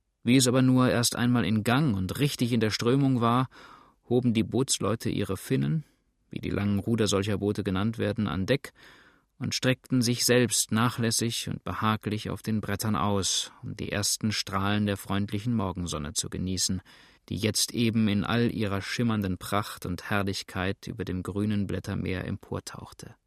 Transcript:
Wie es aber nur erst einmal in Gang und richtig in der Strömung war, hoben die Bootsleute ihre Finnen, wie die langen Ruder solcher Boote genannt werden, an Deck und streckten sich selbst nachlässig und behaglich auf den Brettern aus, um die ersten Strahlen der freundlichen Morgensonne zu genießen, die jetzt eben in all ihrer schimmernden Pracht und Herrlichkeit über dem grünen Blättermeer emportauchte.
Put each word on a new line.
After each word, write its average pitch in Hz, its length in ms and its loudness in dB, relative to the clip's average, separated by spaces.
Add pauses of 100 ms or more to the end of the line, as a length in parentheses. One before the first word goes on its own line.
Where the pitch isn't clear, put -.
(240)
Wie 120 120 6
es 127 120 6
aber 131 140 4
nur 127 260 6
erst 117 260 2
einmal 120 300 2
in 104 180 2
Gang 120 320 4
und 92 240 -2
richtig 131 340 0
in 120 80 4
der 110 100 2
Strömung 131 500 2
war, 120 280 2 (600)
hoben 123 240 2
die 110 100 4
Bootsleute 107 680 0
ihre 98 260 -2
Finnen, 143 480 0 (460)
wie - 100 -8
die 87 100 -4
langen 101 280 0
Ruder 110 280 0
solcher 98 320 0
Boote 101 240 -2
genannt 104 360 -2
werden, 104 280 -2
an 92 200 -2
Deck - 260 -2 (680)
und 120 160 -6
streckten 127 480 0
sich 120 220 0
selbst 120 480 4
nachlässig 117 760 0
und - 140 -6
behaglich 107 680 -2
auf 95 140 -6
den 110 180 -2
Brettern 101 360 -2
aus, 98 560 0 (100)
um 104 140 -10
die - 160 -6
ersten 104 400 -2
Strahlen 101 540 0
der 101 100 0
freundlichen 101 580 -4
Morgensonne 87 580 -4
zu - 160 -4
genießen, 90 540 -2 (460)
die 98 80 -4
jetzt 104 360 0
eben 113 360 2
in 101 160 2
all 117 260 2
ihrer 98 320 -2
schimmernden 107 560 -2
Pracht - 480 -4
und 90 240 -6
Herrlichkeit 98 800 -2
über 95 160 -6
dem 92 180 -4
grünen 101 460 0
Blättermeer 95 560 -4
emportauchte. - 880 -10 (120)